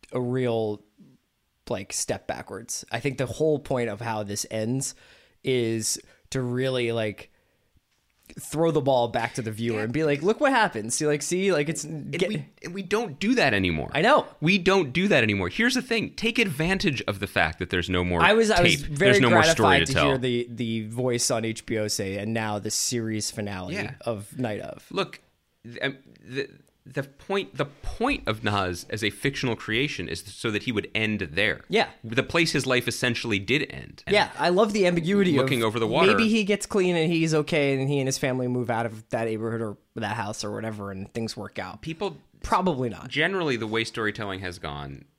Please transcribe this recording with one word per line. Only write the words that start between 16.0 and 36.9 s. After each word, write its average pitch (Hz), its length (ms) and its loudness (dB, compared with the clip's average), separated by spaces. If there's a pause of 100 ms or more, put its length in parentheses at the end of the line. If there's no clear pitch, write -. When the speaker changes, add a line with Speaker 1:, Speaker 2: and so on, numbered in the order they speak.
Speaker 2:
Take 226 240 -2
advantage 175 680 0
of 98 100 -4
the 98 80 -2
fact 80 320 0
that 87 120 -6
there's 90 200 0
no 90 140 2
more 87 180 2
Speaker 1:
I 185 120 6
was, 220 180 4
I 175 100 6
was 95 140 6
Speaker 2:
tape. 143 100 -6
Speaker 1:
very 147 260 2
Speaker 2:
There's - 100 6
no 120 80 6
more 110 120 8
story 160 360 6
Speaker 1:
gratified - 20 4
Speaker 2:
to 160 60 2
Speaker 1:
to 135 80 0
Speaker 2:
tell. 151 160 4
Speaker 1:
hear 135 80 2
the, 120 300 0
the 113 380 -4
voice 120 460 0
on 113 120 0
H 113 220 -4
B 113 120 -2
O 107 100 0
say, 98 300 -4
"And 107 140 -4
now 107 280 -2
the 104 100 -6
series 110 600 -2
finale 101 420 -6
Speaker 2:
Yeah. 143 280 -6
Speaker 1:
of 107 360 -6
Night 107 220 -4
Of." - 320 -14
Speaker 2:
Look, 180 260 -4 (460)
th-, 120 180 -10
um, 135 140 -2 (280)
the, 127 240 -6 (440)
the 139 120 -4
point, - 520 -6
the 143 100 0
point - 600 -2
of 110 160 -2
Nas 98 480 0
as 107 140 -2
a 101 60 2
fictional - 460 -2
creation 113 520 -2
is - 180 -6
so - 240 -6
that 104 140 -2
he 123 80 -2
would 104 220 -2
end 107 260 0 (120)
there. 95 360 0
Speaker 1:
Yeah. 202 200 2 (140)
Speaker 2:
The 117 200 0
place 165 300 2
his 127 140 0
life 127 220 2
essentially 117 500 0
did 117 320 0
end. - 360 -16
And 196 80 0
Speaker 1:
Yeah, 208 240 2
I 156 100 2
love 202 240 4
the 202 140 4
ambiguity 175 500 4
of 135 60 6
Speaker 2:
looking 135 200 2
over 110 160 2
the 113 80 2
water. 147 220 4
Speaker 1:
maybe 220 200 4
he 214 160 2
gets 202 220 0
clean 185 300 2